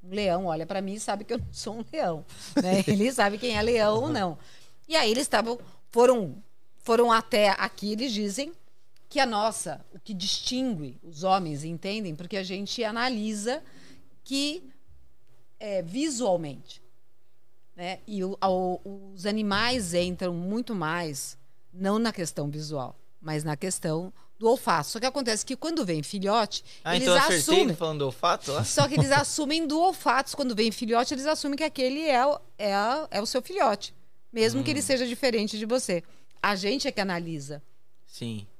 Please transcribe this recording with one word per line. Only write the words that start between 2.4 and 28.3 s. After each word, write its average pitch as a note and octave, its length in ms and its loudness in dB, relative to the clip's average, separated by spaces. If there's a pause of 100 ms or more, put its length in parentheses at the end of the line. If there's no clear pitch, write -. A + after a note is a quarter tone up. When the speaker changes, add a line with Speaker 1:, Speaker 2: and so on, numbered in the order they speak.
Speaker 1:
né? F#3+ 220 4
<laughs> - 40 -2
Ele G#3+ 240 4
sabe G#3 240 4
quem A3 220 -2
é G#3 40 2
leão A3 420 4
ou D4+ 40 -2
não." G3 300 0 (500)
E D#4+ 80 2
aí B3+ 140 6
eles B3 180 2
tavam, A#3 300 2 (320)
foram, A#3 520 6 (400)
foram A#3 300 6
até G#3 380 6
aqui, G3 420 0
eles A#3+ 180 -2
dizem G#3+ 420 -2 (560)
que D4 120 0
a C4+ 60 6
nossa, G#3 580 -2 (100)
o F3+ 60 -14
que G#3+ 140 -8
distingue, F#3+ 880 -2
os D3+ 220 -12
homens F3+ 380 2
entendem, F3 540 -4
porque F3+ 220 -6
a F#3+ 40 -2
gente F#3+ 400 -4
analisa A3 800 -2 (640)
que, C#4+ 400 -2 (960)
é, G3+ 220 -2
visualmente, G3 1000 0 (920)
né? F3+ 300 -6
E G3 180 -2
o, G3 160 -2
a, F#3+ 100 6
o, F#3 300 2 (340)
os F#3 120 -6
animais G#3+ 680 4
entram F3+ 400 2
muito G3+ 400 -2
mais, E3 640 -2 (360)
não F#3+ 280 2
na A#3 120 2
questão D#3 380 -4
visual, D3 460 -6 (240)
mas D#3 240 -2
na D#3 120 0
questão F3+ 560 -2 (260)
do A3+ 100 4
olfato. F3+ 400 4
Só - 100 -6
que A3 80 -2
acontece B3 400 0
que C4+ 80 -4
quando D#4 300 -2
vem E3 180 0
filhote, G3+ 640 0 (180)
Speaker 2:
Ah, F3 140 0
Speaker 1:
eles - 100 4
Speaker 2:
então - 100 8
eu - 60 8
acertei D#4+ 340 4
Speaker 1:
assumem. C4 200 6
Speaker 2:
falando D#3 240 -2
do C#3+ 60 2
olfato D#3+ 460 0